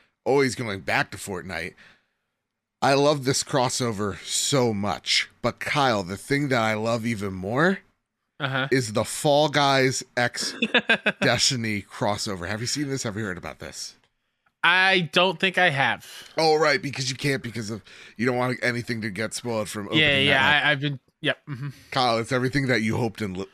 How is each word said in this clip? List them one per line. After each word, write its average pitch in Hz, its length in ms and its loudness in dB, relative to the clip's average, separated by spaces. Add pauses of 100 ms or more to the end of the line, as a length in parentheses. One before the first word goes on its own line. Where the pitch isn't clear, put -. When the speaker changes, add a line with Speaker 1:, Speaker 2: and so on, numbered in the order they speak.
(260)
Speaker 1:
Always 131 280 4
going 104 280 -6
back 123 300 -2
to 98 60 -12
Fortnite. 87 560 -8 (1080)
I 135 120 4
love 143 300 4
this 135 200 0
crossover 117 800 0
so 123 500 0
much. - 560 -2 (120)
But 120 180 -2
Kyle, 127 440 2
the 92 140 -6
thing 139 320 -2
that 123 120 2
I 110 140 2
love 113 300 -2
even 101 280 -4
more 127 460 0 (640)
Speaker 2:
Uh-huh. 135 280 -2
Speaker 1:
is 120 220 2
the 110 120 2
Fall 151 440 2
Guys 135 540 2 (140)
X - 360 -2 (340)
Speaker 2:
<laughs> - 340 0
Speaker 1:
Destiny 117 600 0
crossover. 101 640 -4
Have 107 140 -6
you 123 60 -6
seen 139 220 -4
this? 135 140 -4
Have 101 140 -6
you 113 60 -4
heard 90 140 -6
about 76 220 -12
this? - 360 -14 (680)
Speaker 2:
I 185 460 2
don't 180 280 2
think 185 180 0
I 180 140 4
have. 127 340 0 (320)
Speaker 1:
Oh, 156 200 4
right, 151 240 4
because 131 280 -6
you 127 80 -6
can't, 139 260 -2
because 110 260 -8
of, 107 140 -10 (340)
you 110 80 -2
don't 123 120 2
want 123 240 0
anything 120 400 -2
to 113 80 -6
get 104 240 -6
spoiled 110 360 -4
from 104 160 -8
Speaker 2:
Yeah, - 60 -10 (160)
Speaker 1:
opening 139 200 4
Speaker 2:
yeah, 139 140 4
Speaker 1:
night. 143 240 4
Speaker 2:
I, 147 60 4
I've 139 80 0
been, 143 200 -4 (220)
yep, 139 160 -2 (120)
mm-hmm. 139 200 -8 (220)
Speaker 1:
Kyle, 123 260 2
it's 113 140 -4
everything 131 360 0
that 120 140 2
you 110 140 0
hoped 113 260 -2
and 95 160 -4
l-, 95 160 -4